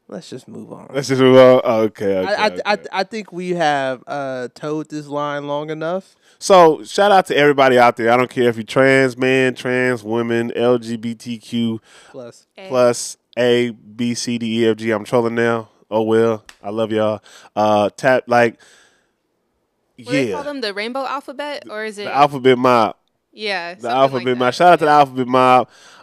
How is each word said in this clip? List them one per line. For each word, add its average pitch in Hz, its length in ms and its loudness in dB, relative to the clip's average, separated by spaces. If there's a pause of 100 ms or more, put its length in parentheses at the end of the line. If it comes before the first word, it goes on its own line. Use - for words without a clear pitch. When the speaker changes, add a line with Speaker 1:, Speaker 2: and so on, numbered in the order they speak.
Speaker 1:
Let's - 220 -18
just - 160 -18
move 113 260 -18
on. - 200 -20
Speaker 2:
Let's 131 160 -6
just 131 120 0
move 131 160 6
on. 127 280 8
Oh, 113 180 0
okay, 101 360 -2
okay, 95 160 -2
Speaker 1:
I, 208 100 -2
I, - 20 2
Speaker 2:
okay. 180 160 -6 (300)
Speaker 1:
I, 190 80 -4
I - 40 -4
think 214 280 -12
we 180 180 -8
have, 143 560 -2
uh, 131 480 -8
towed 151 340 -10
this 151 200 -14
line 143 400 -8
long 147 200 -6
enough. 160 460 -8 (240)
Speaker 2:
So, 165 460 4
shout 202 260 0
out 190 160 4
to 127 100 -4
everybody 135 400 4
out 120 200 4
there. 113 160 0
I 120 40 6
don't 127 140 0
care 120 180 0
if 117 80 0
you 113 60 -8
trans 135 540 2
man, 131 400 0
trans 127 480 -4
women, 117 500 -4
L 120 240 0
G 117 180 -8
B 113 200 -10
T 117 220 -12
Q, 117 420 -6 (300)
Speaker 1:
Plus. 123 360 -20 (100)
Speaker 3:
A. 190 120 -20
Speaker 2:
plus 123 480 0 (200)
A, 120 340 0
B, 113 440 -8
C, 120 240 -6
D, 113 240 -4
E, 110 60 2
F, 110 80 0
G. 110 160 -6
I'm 104 120 -4
trolling 117 300 -2
now. 117 360 -2 (200)
Oh, 110 120 -2
well. 113 420 0 (180)
I 101 80 -12
love 110 220 -6
y'all. 107 280 -2 (360)
Uh, 104 340 2
tap, 131 380 0
like, 120 320 2 (1400)
Speaker 3:
What 117 100 -20
do - 60 -8
they 139 160 0
Speaker 2:
yeah. 95 60 -6
Speaker 3:
call - 100 -8
them? 285 160 -10
The 214 120 -6
rainbow 240 320 -8
alphabet? 277 640 -10
Or 214 160 -12
is 214 140 -12
it 208 60 -12
Speaker 2:
The - 100 -8
alphabet 131 440 2
mob. 123 360 4 (380)
Speaker 3:
Yeah, 190 420 -8
Speaker 2:
The 202 80 -20
Speaker 3:
something 123 160 -2
Speaker 2:
alphabet 135 300 0
Speaker 3:
like 123 100 -2
Speaker 2:
mob. 127 80 0
Speaker 3:
that. 123 80 0
Speaker 2:
Shout 175 200 4
out 160 40 4
to 165 60 -2
the 151 60 2
alphabet 135 360 2
mob. 127 420 4 (340)